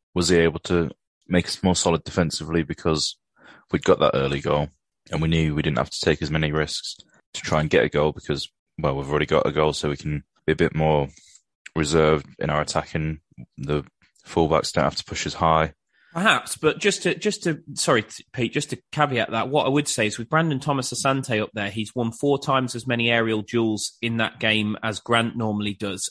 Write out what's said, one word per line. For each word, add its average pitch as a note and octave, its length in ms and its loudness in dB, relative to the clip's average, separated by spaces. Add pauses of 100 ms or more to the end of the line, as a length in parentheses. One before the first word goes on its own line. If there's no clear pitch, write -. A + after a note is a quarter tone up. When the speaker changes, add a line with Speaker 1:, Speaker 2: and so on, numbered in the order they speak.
(140)
Speaker 1:
was E2+ 160 0
he F2+ 80 6
able E2 240 4
to E2+ 280 0 (380)
make F2 200 2
us - 160 -8
more F2+ 120 4
solid E2 280 0
defensively D#2+ 600 -2
because D#2 540 -2 (540)
we'd - 120 -2
got - 160 4
that - 160 4
early C#2 260 0
goal D2 280 0 (420)
and D2+ 100 -2
we D#2+ 60 0
knew D#2+ 260 2
we D2+ 80 -2
didn't D2 180 0
have B1+ 100 -2
to - 100 -10
take D#2 220 2
as D2+ 100 -4
many D#2 200 0
risks - 440 -4 (380)
to - 80 -10
try D#2 180 0
and D2+ 100 -2
get D2 140 4
a D2 60 0
goal D2 240 0
because, - 360 -8 (280)
well, D2 180 -2
we've C#2 140 -6
already D2 160 2
got D#2 200 2
a D2 60 0
goal, D2+ 220 2
so D2 160 -4
we C#2+ 80 -4
can D2 260 -6 (220)
be D#2+ 80 2
a - 20 2
bit E2 180 2
more D#2 360 2 (680)
reserved D#2 520 4 (120)
in D2+ 100 -2
our D2+ 120 0
attacking. D#2 580 -4 (380)
The C#2+ 260 -4 (420)
fullbacks D#2+ 460 2
don't C#2+ 140 2
have C#2+ 100 0
to - 80 -10
push - 220 -8
as D2+ 80 -6
high. D#2+ 400 2 (400)
Speaker 2:
Perhaps, F3 420 0
but D#3 240 0
just - 240 0
to, F3+ 100 0
just F#3+ 300 -4
to, D#3+ 180 -2 (120)
sorry, A#2 300 2
t-, - 280 -16
Pete, A#2+ 220 -4
just D3 160 -2
to - 120 -10 (120)
caveat C#3 380 0
that, A2+ 180 -2
what C#3+ 160 2
I C3+ 40 2
would C#3+ 200 0
say A2 180 0
is G#2 100 -4
with A#2 120 -10
Brandon D#3 320 2
Thomas C#3 320 -2
Asante B2+ 500 0
up - 100 -6
there, G2+ 160 -4
he's G#2 240 -8
won A2+ 200 -2
four C#3 260 0
times C3 340 -2
as A#2+ 140 -8
many A#2 240 0
aerial A2+ 300 2
duels A2 600 -2
in A#2 160 -2
that A2+ 220 -2
game G#2+ 420 2
as A2 200 -6
Grant A#2 340 2
normally G#2 380 -2
does. G2 380 -6